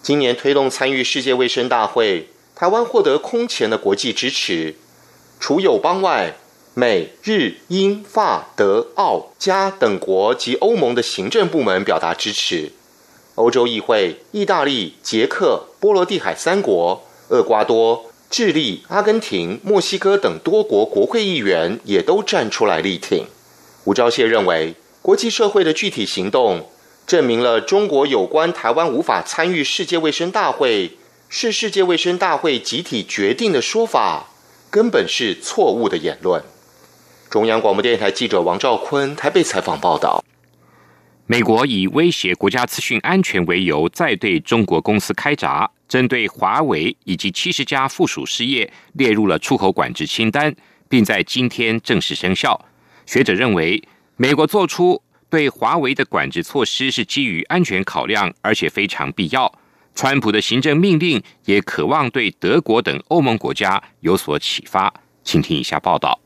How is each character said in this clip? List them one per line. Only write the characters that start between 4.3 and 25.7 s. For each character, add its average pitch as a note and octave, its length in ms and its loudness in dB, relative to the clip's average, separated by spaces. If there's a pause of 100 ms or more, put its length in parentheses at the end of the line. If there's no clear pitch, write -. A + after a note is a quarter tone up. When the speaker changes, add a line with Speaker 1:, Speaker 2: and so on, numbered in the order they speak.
Speaker 1:
持。 D#2+ 440 -4 (640)
除 D#3 220 0
友 E3 160 4
邦 F3 240 0
外， B2+ 360 0 (360)
美、 A2 380 0 (120)
日、 F#3 340 0 (120)
英、 G3 340 0
法、 F#3 540 -2
德、 G2+ 380 2
澳、 B2+ 340 0 (100)
加 F#3+ 320 0
等 A2+ 280 0
国 F#2+ 360 2
及 B2 200 -4
欧 A3+ 200 2
盟 C3 200 0
的 A#2+ 80 0
行 - 260 -4
政 G#3 180 2
部 D#3+ 160 0
门 G2 220 0
表 F#2 140 0
达 E2 160 -2
支 G#2 180 -6
持。 D#2+ 400 -4 (600)
欧 A#2 160 2
洲 B2 160 2
议 A#2 120 -4
会、 G2 380 0 (160)
意 G#3 140 -2
大 F3 180 2
利、 B2 380 -4
捷 A2+ 240 0
克、 - 400 0 (120)
波 G#3 140 2
罗 F#3+ 100 4
的 F3+ 160 -2
海 F#2 160 -4
三 F#3+ 280 -2
国、 F#2 440 0 (220)
厄 A#2+ 140 4
瓜 G#2+ 200 2
多、 A2+ 480 0 (200)
智 G#3+ 220 0
利、 C#3+ 360 -2
阿 G3 140 0
根 G#3+ 180 2
廷、 F#2+ 420 -4
墨 G3 160 2
西 - 200 -2
哥 G3 180 2
等 - 260 0
多 G#3 220 2
国 A2 220 2
国 G#2 180 2
会 A3 180 0
议 F#3+ 140 -2
员 F#2+ 480 0
也 G#2 160 2
都 F#3+ 220 2
站 D#3 280 -2
出 - 140 -2
来 F2 160 2
力 F#2 160 -2
挺。 - 300 -4 (580)
吴 G2 80 0
钊 A#2+ 180 2
燮 A#2+ 140 0
认 A2+ 220 2
为， E2 280 0 (280)
国 G3 120 4
际 A3+ 140 -2
社 A3 180 0
会 G3+ 160 2
的 D#3 120 2